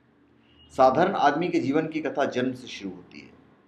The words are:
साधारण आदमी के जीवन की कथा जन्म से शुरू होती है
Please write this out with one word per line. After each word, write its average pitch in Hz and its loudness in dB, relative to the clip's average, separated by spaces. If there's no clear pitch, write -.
साधारण 143 4
आदमी 156 2
के 165 0
जीवन 147 0
की 151 -6
कथा 139 -2
जन्म 127 -2
से - -16
शुरू 98 -10
होती 85 -20
है 69 -20